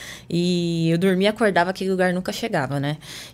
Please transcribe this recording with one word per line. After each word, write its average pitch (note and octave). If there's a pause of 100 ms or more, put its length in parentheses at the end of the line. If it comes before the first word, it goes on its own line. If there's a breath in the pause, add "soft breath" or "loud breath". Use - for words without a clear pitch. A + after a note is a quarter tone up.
(280 loud breath)
E E3+
eu E3+
dormia, F#3+
acordava, F#3+
aquele F#3+
lugar F#3
nunca F#3
chegava, D3
né? C#3+ (380 loud breath)